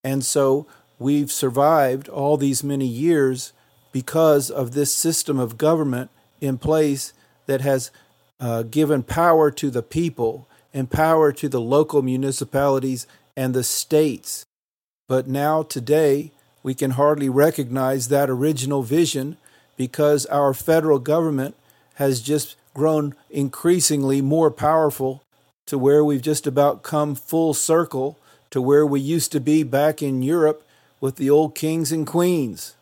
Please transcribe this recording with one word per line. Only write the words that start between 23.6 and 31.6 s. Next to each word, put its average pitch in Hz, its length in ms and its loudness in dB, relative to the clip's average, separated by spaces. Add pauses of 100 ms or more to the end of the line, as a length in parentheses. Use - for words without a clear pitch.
more 151 300 2
powerful 147 720 0 (440)
to 143 120 -4
where 143 260 6
we've 139 180 0
just 151 240 -2
about 143 360 2
come 151 320 -2
full 160 400 -2
circle 156 640 -2 (320)
to 131 100 -2
where 143 240 4
we 139 160 0
used 151 320 -2
to 147 80 -2
be 151 220 2
back 147 400 0
in 135 200 -2
Europe 156 400 0 (380)
with 135 160 -4
the 135 140 -2
old 151 240 4
kings 156 380 -2